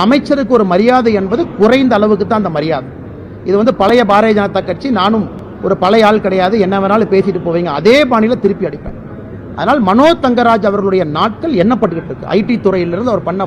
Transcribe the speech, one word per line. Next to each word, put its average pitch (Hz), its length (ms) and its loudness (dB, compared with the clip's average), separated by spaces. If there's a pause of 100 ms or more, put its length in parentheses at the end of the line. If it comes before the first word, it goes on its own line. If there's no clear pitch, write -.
அமைச்சருக்கு 254 540 2
ஒரு 214 140 2
மரியாதை 233 480 2
என்பது 190 220 -2 (160)
குறைந்த 254 400 4
அளவுக்கு 208 280 0
தான் 214 160 0
அந்த 180 140 -4
மரியாதை. 147 320 -4 (600)
இது 185 120 2
வந்து 240 220 2
பழைய 233 200 4 (100)
பாரதிய 214 260 4
ஜனதா 190 320 -2
கட்சி, 175 180 -6 (120)
நானும் 208 260 0 (400)
ஒரு 185 80 0 (100)
பழைய 214 240 4
ஆள் 214 160 2
கிடையாது, 185 300 0 (100)
என்ன 190 180 0
வேணாலும் 202 320 0
பேசிட்டு 196 320 0
போவீங்க, 170 240 -2 (100)
அதே 214 160 6 (140)
பாணியில 226 340 2
திருப்பி 196 260 -2
அடிப்பேன். - 280 -12 (600)
அதனால் 233 300 0
மனோ 240 200 4 (160)
தங்கராஜ் 233 460 2
அவர்களுடைய 190 340 0 (140)
நாட்கள் 226 440 -2
எண்ணப்பட்டுக்கிட்டு 196 500 0
இருக்கு. - 240 -8
ஐ 208 120 2
டி 240 80 0 (100)
துறையிலிருந்து 185 480 0
அவர் 165 140 -4
பண்ண 190 180 -4